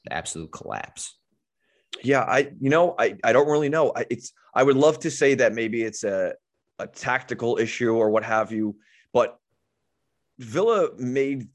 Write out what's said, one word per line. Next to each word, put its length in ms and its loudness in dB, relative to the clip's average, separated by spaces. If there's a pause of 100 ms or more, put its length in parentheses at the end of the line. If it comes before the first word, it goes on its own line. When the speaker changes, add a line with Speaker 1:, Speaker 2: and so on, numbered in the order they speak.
(120)
Speaker 1:
absolute 400 -10
collapse. 680 -14 (880)
Speaker 2:
Yeah, 180 2
I, 380 0
you 100 -2
know, 300 4
I, 240 0
I 100 4
don't 160 6
really 200 0
know. 260 2
I, 160 -4
it's, 200 -8 (220)
I 80 2
would 160 6
love 220 4
to 100 -4
say 260 2
that 200 4
maybe 260 -2
it's 220 -6
a, 320 -2 (420)
a 80 -10
tactical 720 -4
issue 380 0
or 160 2
what 120 2
have 280 -2
you, 240 -4 (360)
but 280 0 (1000)
Villa 580 0
made 580 -2